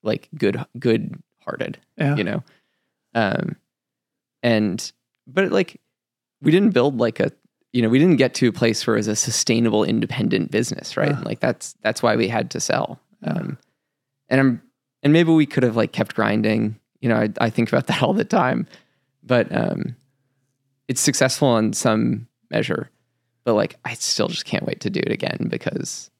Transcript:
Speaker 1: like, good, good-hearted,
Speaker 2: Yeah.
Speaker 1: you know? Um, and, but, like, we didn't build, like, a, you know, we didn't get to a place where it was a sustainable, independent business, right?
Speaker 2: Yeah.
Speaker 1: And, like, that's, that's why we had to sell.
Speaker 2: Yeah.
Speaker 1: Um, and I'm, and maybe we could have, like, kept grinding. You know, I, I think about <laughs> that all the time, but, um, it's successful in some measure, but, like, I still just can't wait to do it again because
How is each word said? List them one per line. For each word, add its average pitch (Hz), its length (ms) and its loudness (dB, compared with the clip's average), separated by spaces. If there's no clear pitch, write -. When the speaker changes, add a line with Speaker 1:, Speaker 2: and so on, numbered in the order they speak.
Speaker 1:
like, - 340 -4
good, 110 280 0
good-hearted, - 1000 -4
Speaker 2:
Yeah. 143 200 0
Speaker 1:
you 101 80 -2
know? - 180 -4
Um, - 420 -2
and, 107 500 0
but, 180 260 -2
like, 190 280 -2
we 151 80 4
didn't 190 200 6
build, 131 280 2
like, 117 220 0
a, - 100 2
you 123 100 2
know, 110 60 4
we 123 100 4
didn't 165 180 6
get 127 180 2
to 123 140 2
a 104 40 2
place 117 340 0
where 110 100 2
it 110 40 2
was 107 80 -4
a 107 80 -2
sustainable, 113 680 0
independent 110 680 -2
business, - 460 -4
right? - 120 0
Speaker 2:
Yeah. 143 80 -2
Speaker 1:
And, - 80 -10
like, - 160 -8
that's, - 420 -4
that's 110 200 -2
why 113 140 2
we 113 120 0
had 113 220 -4
to - 100 -8
sell. - 400 -4
Speaker 2:
Yeah. - 100 -6
Speaker 1:
Um, - 260 -6
and 131 120 4
I'm, 131 220 2
and 143 100 4
maybe 165 200 6
we 156 140 6
could 131 160 0
have, 117 140 2
like, 110 160 0
kept - 220 -2
grinding. 110 640 0
You 123 100 -2
know, 110 60 2
I, 107 120 2
I 113 120 2
think 113 180 0
about 127 180 0
<laughs> - 20 -4
that - 140 0
all 135 120 2
the 247 100 0
time, 151 420 0
but, 123 320 0
um, - 420 -4
it's 131 120 -4
successful 131 560 2
in 107 160 2
some 117 540 0
measure, - 400 -4
but, 117 100 2
like, 101 300 0
I 117 100 -8
still - 340 -2
just - 160 -8
can't - 220 -4
wait - 140 -6
to - 100 -4
do - 100 -4
it - 120 -2
again - 360 -4
because - 720 -8